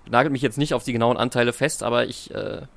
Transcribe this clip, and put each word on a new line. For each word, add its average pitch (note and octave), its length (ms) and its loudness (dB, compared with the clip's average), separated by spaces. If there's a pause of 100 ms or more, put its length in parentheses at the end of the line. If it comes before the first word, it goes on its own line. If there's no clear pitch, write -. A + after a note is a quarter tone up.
Nagelt C3 240 4
mich C3 120 -2
jetzt C3 160 0
nicht D3 160 0
auf A#2+ 80 -2
die B2+ 100 -4
genauen A#2 240 4
Anteile A#2+ 340 2
fest, - 300 -2
aber A#2+ 240 0
ich, - 240 -10
äh, - 320 -6 (160)